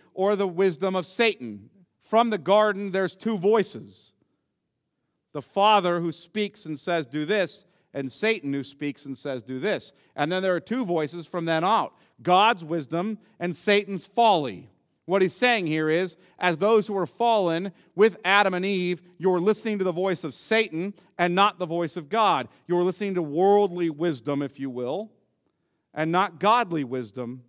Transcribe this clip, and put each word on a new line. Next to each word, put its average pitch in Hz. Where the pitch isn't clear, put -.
or 196
the 196
wisdom 185
of 180
Satan. 123
From 226
the 208
garden, 202
there's 190
two 220
voices. 180
The 147
Father 196
who 170
speaks -
and 156
says, 170
"Do 147
this," 185
and 135
Satan 175
who 139
speaks 143
and 135
says, 131
"Do 127
this." 170
And 151
then 185
there 185
are 170
two 247
voices 165
from 170
then 165
out, 196
God's 185
wisdom 165
and 175
Satan's 202
folly. 156
What 190
he's 185
saying 233
here 156
is, 170
as 175
those 214
who 202
are 175
fallen 196
with 208
Adam 196
and 180
Eve, 180
you're 180
listening 214
to 185
the 185
voice 180
of 147
Satan 202
and 175
not 196
the 180
voice 165
of 147
God. 180
You're 175
listening 185
to 180
worldly 175
wisdom, 143
if 135
you 135
will, 131
and 160
not 175
godly 185
wisdom. 123